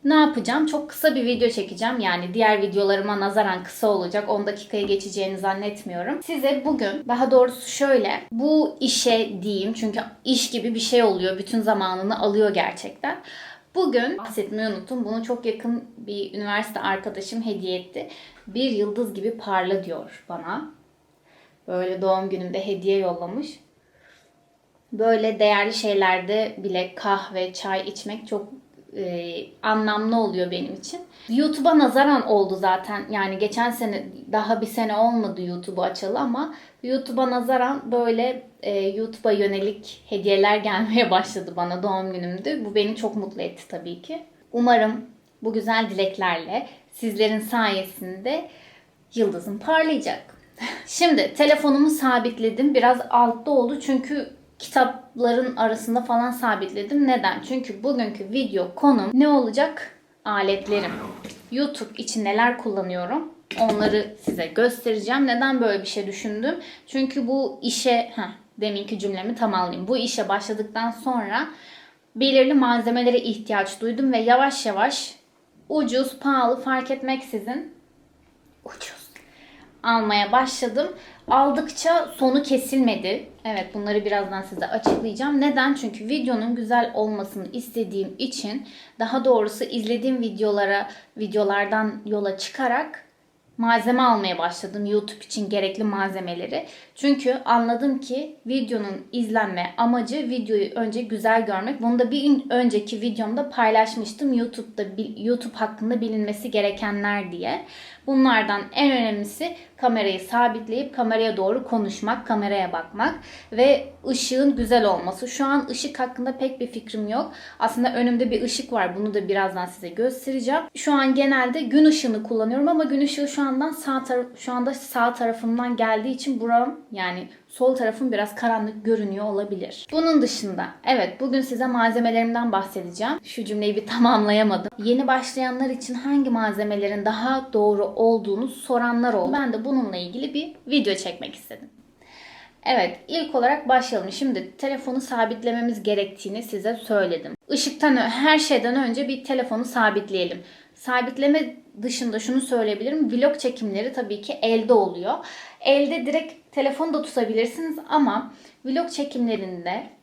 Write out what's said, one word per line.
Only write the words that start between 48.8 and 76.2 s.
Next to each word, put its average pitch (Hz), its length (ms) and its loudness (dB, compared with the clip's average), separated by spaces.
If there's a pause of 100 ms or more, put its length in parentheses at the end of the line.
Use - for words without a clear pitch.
yıldızım 202 440 -2
parlayacak. 311 800 0 (200)
<laughs> - 300 -10
Şimdi - 480 2
telefonumu 294 560 6
sabitledim. 240 840 2
Biraz 247 240 6 (120)
altta 240 400 4
oldu 269 300 2
çünkü 277 560 -2 (220)
kitapların 247 960 0
arasında 226 460 0
falan 240 280 0
sabitledim. 220 760 0
Neden? 208 420 2
Çünkü 254 340 -6
bugünkü 220 480 -2
video 196 440 -2
konum 226 380 4
ne 277 160 6
olacak? 277 720 2 (240)
Aletlerim. 196 680 0 (600)
YouTube 277 500 -4
için 220 220 -4
neler 233 340 2
kullanıyorum? 190 760 -4 (280)
Onları 214 600 2
size 170 260 -4
göstereceğim. 240 800 0
Neden 254 340 2
böyle 202 220 2
bir 196 60 -8
şey 196 180 -6
düşündüm? 214 480 -4 (320)
Çünkü 269 400 -2
bu 269 360 -2
işe, 233 520 0
heh, 190 160 -6 (280)
deminki 208 400 -4
cümlemi 196 360 -4
tamamlayayım. 185 540 -2
Bu 254 80 2
işe 233 320 -2
başladıktan 214 640 -4
sonra 240 580 -2 (680)
belirli 262 380 6
malzemelere 240 640 4
ihtiyaç 208 640 -2
duydum 240 320 0
ve 233 60 2
yavaş 254 480 4
yavaş 220 480 -2 (540)
ucuz, 269 500 0
pahalı 254 420 2